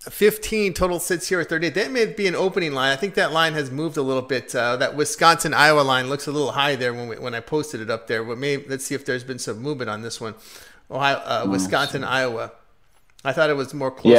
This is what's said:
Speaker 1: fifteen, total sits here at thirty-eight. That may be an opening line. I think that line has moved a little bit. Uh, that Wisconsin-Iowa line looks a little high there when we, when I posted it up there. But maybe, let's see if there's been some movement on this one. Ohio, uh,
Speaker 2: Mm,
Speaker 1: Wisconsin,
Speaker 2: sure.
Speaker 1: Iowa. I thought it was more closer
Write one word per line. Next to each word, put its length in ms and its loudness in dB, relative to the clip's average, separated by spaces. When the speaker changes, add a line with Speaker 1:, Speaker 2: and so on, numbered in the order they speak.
Speaker 1:
fifteen, 640 2
total 260 0
sits 300 -4
here 120 0
at 100 -4
thirty-eight. 240 0
That 160 -2
may 160 0
be 200 -2
an 80 0
opening 380 0
line. 180 2
I 60 2
think 200 -4
that 160 2
line 200 2
has 180 -4
moved 280 -4
a 40 2
little 200 0
bit. 320 -4
Uh, 220 2
that 200 0
Wisconsin-Iowa 840 6
line 260 2
looks 180 -4
a 60 -4
little 200 -2
high 220 0
there 200 -2
when 120 -8
we, 120 -8
when 160 -8
I 60 -6
posted 420 -6
it 80 -6
up 160 -4
there. 180 -2
But 140 -6
maybe, 280 -4
let's 200 -6
see 80 -6
if 100 -6
there's 180 -4
been 160 -10
some 220 -8
movement 300 -6
on 100 -6
this 220 -10
one. 120 -8
Ohio, 260 2
uh, 280 -2
Speaker 2:
Mm, 60 0
Speaker 1:
Wisconsin, 500 0
Speaker 2:
sure. 80 -4
Speaker 1:
Iowa. 440 -2
I 80 0
thought 160 4
it 80 0
was 160 -6
more 160 -4
closer 280 6